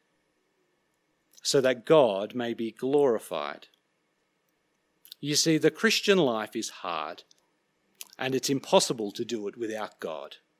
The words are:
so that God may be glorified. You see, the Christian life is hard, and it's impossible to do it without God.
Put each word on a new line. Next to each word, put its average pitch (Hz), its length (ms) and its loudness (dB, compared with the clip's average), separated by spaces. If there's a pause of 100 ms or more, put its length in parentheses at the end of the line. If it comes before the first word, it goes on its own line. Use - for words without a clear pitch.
(1400)
so - 200 2
that 123 260 0
God 107 480 4
may 120 180 -4
be 113 200 -6
glorified. 107 960 0 (1500)
You 143 160 -4
see, 160 200 4
the 151 140 4
Christian 208 480 2
life 113 380 0
is 110 140 -6
hard, 82 520 -8 (960)
and 131 160 -4
it's 131 160 -2
impossible 135 600 2
to 117 120 -8
do 110 220 -6
it 98 100 -8
without 110 440 -8
God. 76 380 -10 (220)